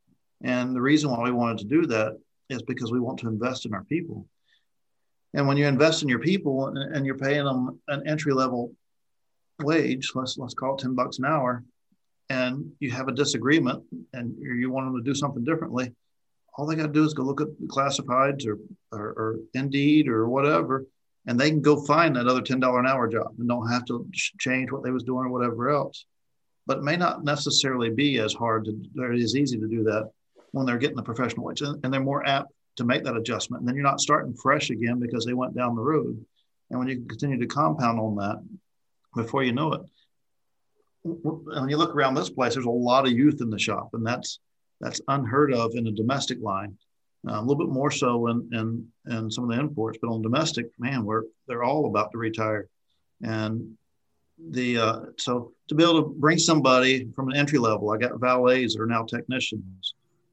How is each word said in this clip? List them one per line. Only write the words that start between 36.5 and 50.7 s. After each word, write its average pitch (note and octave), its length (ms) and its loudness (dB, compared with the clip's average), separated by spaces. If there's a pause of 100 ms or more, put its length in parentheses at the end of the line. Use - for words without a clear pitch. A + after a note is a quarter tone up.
And B2 80 -4
when B2+ 80 -2
you B2 200 -6
continue C3+ 300 -4
to A#2 80 0
compound C#3 540 0
on A2 160 -2
that, G2+ 280 -4 (720)
before A#2+ 280 -2
you B2 80 2
know D3 220 0
it, - 80 -6 (1200)
w-, E3 180 -6
w-, D3+ 380 -4
when C3 80 -2
you D3 80 2
look D#3+ 180 2
around C3+ 200 4
this E3+ 160 -2
place, B2 240 2
there's B2+ 100 -2
a A#2 60 0
lot B2 340 4
of B2+ 60 4
youth C#3+ 300 6
in A#2 100 0
the G2+ 80 -4
shop, G#2 340 -2
and A2+ 100 -4
that's, - 360 -4 (420)
that's - 260 -6
unheard C3+ 460 2
of A#2 220 2
in A#2 100 -2
a A2 60 -2
domestic B2 500 -2
line. G2 340 -4 (500)
Uh, G#2+ 140 -4
a - 20 -4
little C3+ 140 2 (100)
bit - 80 -2
more C3+ 160 2
so A#2+ 380 2
in, A#2 240 -2
in, A2+ 340 -4 (240)
in A2+ 220 -4
some B2 140 -4
of A#2+ 40 -2
the A#2 80 0
imports, A2+ 440 -4
but A#2 80 -4
on A2+ 120 -2
domestic, A#2+ 440 0 (120)